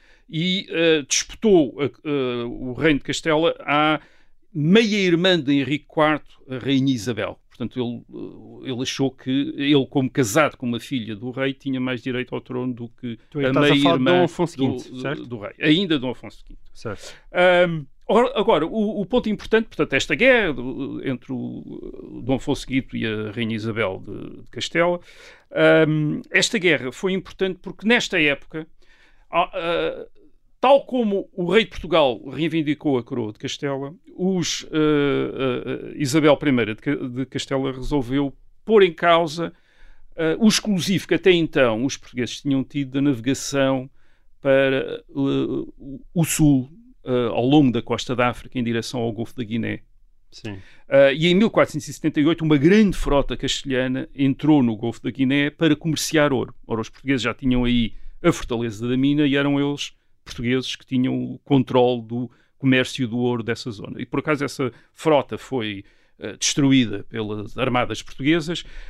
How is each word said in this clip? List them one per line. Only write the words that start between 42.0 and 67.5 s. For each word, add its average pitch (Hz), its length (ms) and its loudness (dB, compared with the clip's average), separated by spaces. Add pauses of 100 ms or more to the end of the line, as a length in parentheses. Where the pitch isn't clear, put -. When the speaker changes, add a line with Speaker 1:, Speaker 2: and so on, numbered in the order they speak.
Speaker 1:
tinham 135 240 0
tido 139 280 -8
da 135 100 0
navegação 135 880 0 (500)
para, 135 360 4 (200)
eh, - 140 -12
o, 135 880 -4 (140)
o 165 100 2
sul, 143 460 4 (340)
eh, 123 240 0
ao 117 160 0
longo 139 260 6
da 110 120 -2
costa 117 340 -4
da 123 120 2
África, - 300 -8
em 120 60 -2
direção 117 360 -4
ao 117 120 -2
Golfo 110 240 -8
da 127 80 -6
Guiné. 107 360 -6 (500)
Speaker 2:
Sim. 104 260 -12 (320)
Speaker 1:
Eh, 139 260 6
e 156 120 2
em 175 80 4
mil 208 160 4
quatrocentos - 360 0
e 143 60 -12
setenta - 260 -4
e 147 60 4
oito, 160 180 0
uma 156 140 4
grande 185 400 6
frota 135 400 0
castelhana 131 800 -4
entrou 139 480 4
no 117 120 2
Golfo 113 280 -6
da 131 80 -4
Guiné 139 400 0
para 151 260 2
comerciar 151 560 0
ouro. 117 220 -4 (120)
Ora, 113 140 -4
os 113 80 -6
portugueses 135 340 -4
já 113 120 -2
tinham 127 320 0
aí 117 260 2 (300)
a 170 100 6
fortaleza 117 560 -4
da 127 80 0
mina 143 300 2
e 135 100 2
eram 139 240 2
eles, 143 320 -4 (320)
portugueses, 127 500 -4
que - 120 -16
tinham 127 360 0
o 127 180 -8
controle 127 600 2
do 117 300 -6 (280)
comércio 131 480 2
do 113 120 -4
ouro 123 240 0
dessa 117 280 -6
zona. 98 300 -12
E, - 60 -10
por - 120 -6
acaso, 143 240 -2
essa 131 300 -4 (220)
frota 147 420 2
foi, 107 480 -6 (340)
eh, 101 200 -12
destruída 131 680 2
pelas 107 520 -8